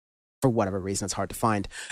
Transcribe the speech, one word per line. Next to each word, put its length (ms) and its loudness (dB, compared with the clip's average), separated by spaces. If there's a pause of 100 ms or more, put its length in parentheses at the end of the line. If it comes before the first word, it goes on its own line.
(440)
For 60 6
whatever 300 2
reason, 260 -2
it's 100 -4
hard 140 -4
to 60 -10
find. 320 2 (240)